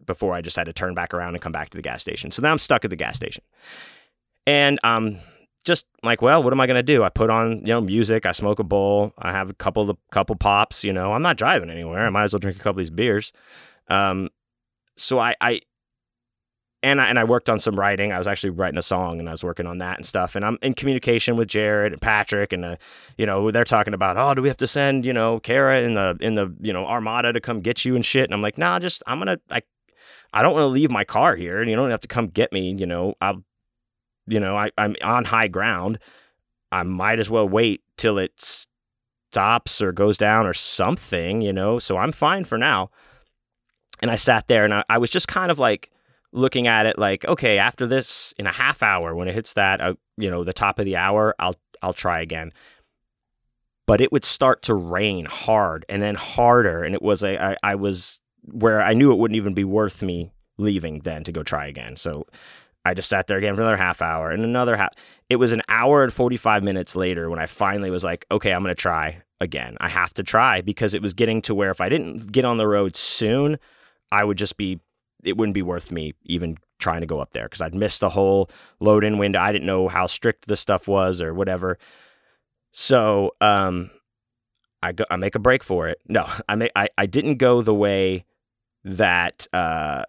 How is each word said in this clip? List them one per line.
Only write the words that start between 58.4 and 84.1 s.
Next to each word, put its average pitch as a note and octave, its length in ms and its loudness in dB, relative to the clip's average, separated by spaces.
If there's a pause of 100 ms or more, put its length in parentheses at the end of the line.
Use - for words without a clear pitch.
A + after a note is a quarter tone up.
where A2 360 2
I G#2 140 4
knew C3+ 180 8
it G#2+ 60 6
wouldn't A2 200 2
even G2+ 180 -2
be G2 80 0
worth G2+ 400 -2
me F2 280 -6 (280)
leaving F2 400 -2
then D#2 240 -8
to F2 80 -10
go D#2+ 100 -6
try D2 240 -4
again. C2 320 -14
So D2+ 300 -8 (580)
I F2+ 80 2
just F#2 160 -2
sat F#2+ 160 2
there G2 140 0
again G2+ 160 0
for G#2+ 60 0
another A2+ 160 4
half F2+ 240 0
hour D#2+ 280 -2
and F#2 140 -2
another A#2+ 340 0
half. G2 140 0 (380)
It B2 80 2
was A#2+ 140 4
an A2+ 160 -2
hour C3 360 4
and A#2+ 100 2
forty-five A#2 500 0
minutes F#2+ 320 -4
later F2+ 360 -2
when E2 80 -6
I D#2 80 -4
finally G2 420 -2
was F2+ 140 -4
like, F2 260 -6
"Okay, G2+ 240 2
I'm F2+ 80 0
gonna F#2 140 -2
try D#2+ 480 -4 (180)
again. C2 380 -8
I - 100 -2
have F2+ 240 -2
to G2 100 -6
try," A2 380 2
because G2+ 320 -2
it F#2+ 80 -4
was G2 140 -4
getting A2 260 0
to G#2+ 140 -4
where G2 160 2
if F#2 100 -4
I F#2 80 -2
didn't A2 420 -4
get B2+ 140 2
on A#2+ 120 0
the A2 100 2
road G2+ 280 0
soon, C#3 600 0 (540)
I G#2 120 2
would G#2 140 0
just G2 200 -4
be, F#2 220 -4 (440)
it F#2 120 -2
wouldn't G#2+ 180 0
be F#2+ 80 -2
worth F2 300 -6
me D#2 220 -8 (100)
even E2 340 -4 (220)
trying E2 220 -2
to E2 60 -6
go D#2+ 120 -4
up C2+ 120 -10
there A1 180 -8
'cause - 100 -10
I'd E2 160 -6
missed G2+ 240 0
the G2+ 100 2
whole G2 400 4 (300)
load-in G#2+ 380 4
window. G2+ 220 2
I G2 120 2
didn't F2 160 -2
know F#2 220 2
how F2+ 180 0
strict - 400 -2
this G#2 140 0
stuff - 260 -2
was F#2 340 2
or D#2+ 120 -4
whatever. F#2 440 -2 (920)
So, A2 720 2
um, F#2+ 500 2 (920)